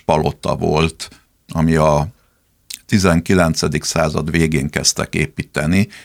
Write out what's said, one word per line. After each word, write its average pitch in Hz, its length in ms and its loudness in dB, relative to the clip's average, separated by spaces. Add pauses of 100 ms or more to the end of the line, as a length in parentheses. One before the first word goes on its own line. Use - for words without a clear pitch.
palota 78 500 0
volt, 80 540 -2 (440)
ami 80 220 2
a 76 320 2 (800)
tizenkilencedik 85 1000 2
század 78 480 -2
végén 78 380 0
kezdtek - 460 -4
építeni, 82 720 -2 (180)